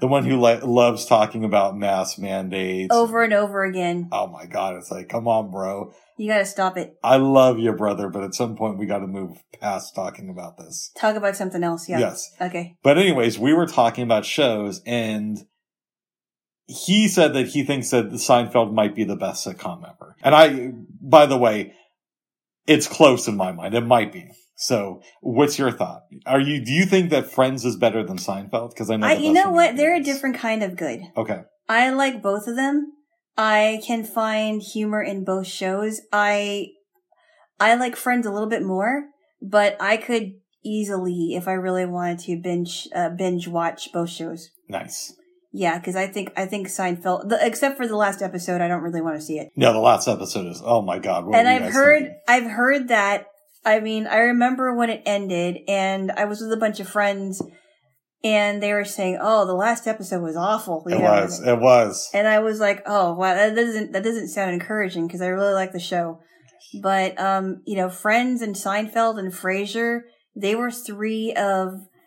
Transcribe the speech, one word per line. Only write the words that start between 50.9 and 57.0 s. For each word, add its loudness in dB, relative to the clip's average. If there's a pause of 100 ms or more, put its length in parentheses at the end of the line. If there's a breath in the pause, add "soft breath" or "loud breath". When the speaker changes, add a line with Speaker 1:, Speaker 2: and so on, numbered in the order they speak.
Speaker 1:
God, -2
what -4
Speaker 2:
And 6
Speaker 1:
were 4
you 4
Speaker 2:
I've -2
Speaker 1:
guys -4
Speaker 2:
heard, 6
Speaker 1:
thinking? -12 (100)
Speaker 2:
I've 4
heard 0
that, 2 (380)
I 4
mean, -4
I 2
remember 2
when 0
it -6
ended, -2 (100)
and 0
I 0
was -6
with -4
a -2
bunch -2
of -12
friends, -2 (840 loud breath)